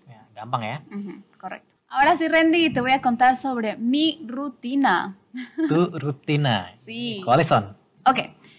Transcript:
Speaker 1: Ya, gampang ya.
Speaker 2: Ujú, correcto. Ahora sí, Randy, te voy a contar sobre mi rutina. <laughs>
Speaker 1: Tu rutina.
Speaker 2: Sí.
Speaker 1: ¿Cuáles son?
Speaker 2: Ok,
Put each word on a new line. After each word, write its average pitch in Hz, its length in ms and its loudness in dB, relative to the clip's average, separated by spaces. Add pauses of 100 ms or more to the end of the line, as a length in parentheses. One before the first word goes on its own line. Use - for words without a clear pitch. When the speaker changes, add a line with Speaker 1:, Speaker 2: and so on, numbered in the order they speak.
Speaker 1:
Ya, 113 160 -20 (100)
gampang 117 300 -8
ya. 110 140 -8 (100)
Speaker 2:
Ujú, 202 260 -12 (220)
correcto. - 400 -18 (140)
Ahora 285 260 4
sí, 320 140 0
Randy, 320 420 4
te 240 100 -2
voy 254 140 0
a 269 80 -2
contar 254 320 4
sobre 240 400 -4
mi 294 480 0
rutina. 247 960 -2 (160)
<laughs> 254 320 -6
Speaker 1:
Tu 160 120 2 (200)
rutina. 135 800 -2
Speaker 2:
Sí. 233 480 -10
Speaker 1:
¿Cuáles 160 240 4
son? 110 260 0 (320)
Speaker 2:
Ok, 254 160 4 (360)